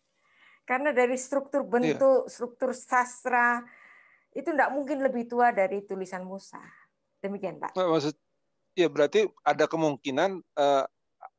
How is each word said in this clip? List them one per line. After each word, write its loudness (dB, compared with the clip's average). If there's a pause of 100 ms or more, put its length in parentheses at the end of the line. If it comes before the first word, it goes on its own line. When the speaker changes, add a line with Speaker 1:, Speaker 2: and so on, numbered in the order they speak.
(640)
Speaker 1:
Karena -2
dari 2
struktur -4
Speaker 2:
Iya. -14 (260)
Speaker 1:
bentuk, 4
struktur -6
sastra, 0 (640)
itu -10
nggak 2
mungkin -4
lebih -2
tua 2
dari 0
tulisan -10
Musa. -14 (560)
Demikian, -8
Pak. -8
Speaker 2:
Nggak, 0
maksud, 2 (580)
ya 4
berarti 2 (220)
ada 2
kemungkinan, 0
eh, 2 (540)